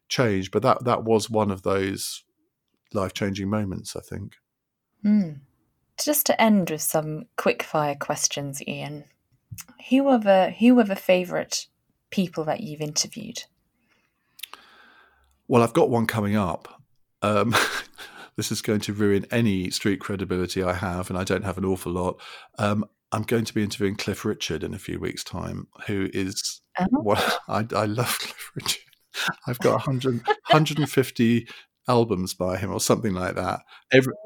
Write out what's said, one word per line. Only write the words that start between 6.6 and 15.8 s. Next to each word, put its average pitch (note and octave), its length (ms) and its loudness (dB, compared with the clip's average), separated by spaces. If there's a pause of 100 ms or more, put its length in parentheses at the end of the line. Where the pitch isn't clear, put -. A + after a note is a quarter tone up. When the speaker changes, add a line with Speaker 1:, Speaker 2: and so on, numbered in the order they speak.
Speaker 2:
with D3+ 120 -4
some D#3 440 -2 (100)
quick-fire D3 600 0
questions, C#3+ 680 -2
Ian, C#3+ 380 -8 (880)
who C#4 180 4
are B3+ 100 6
the, F#3+ 400 4
who B3 220 8
are A3+ 40 6
the G3 120 -2
favourite F3 720 0 (440)
people E3+ 340 -2
that D3+ 160 -4
you've D3+ 200 -10
interviewed? - 600 -6 (2000)
Speaker 1:
Well, B2 160 8
I've A2 100 2
got D3+ 180 4